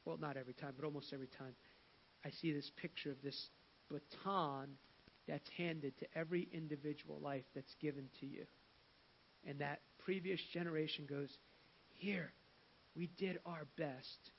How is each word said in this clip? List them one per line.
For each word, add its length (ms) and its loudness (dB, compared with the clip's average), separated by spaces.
well, 140 0
not 180 0
every 160 -4
time, 240 -6
but 80 -2
almost 300 -2
every 140 -4
time, 280 -8
I 80 -4
see 100 8
this 240 2
picture 340 -2
of 120 -4
this 260 -2
baton 880 2
that's 300 0
handed 440 2
to 140 -4
every 380 4
individual 680 -2
life 240 0
that's 260 -6
given 300 0
to 60 -4
you. 200 -6
And 120 -2
that 240 0
previous 420 2
generation 500 4
goes, 240 0
"Here, 360 0
we 140 0
did 260 2
our 220 -2
best. 640 -2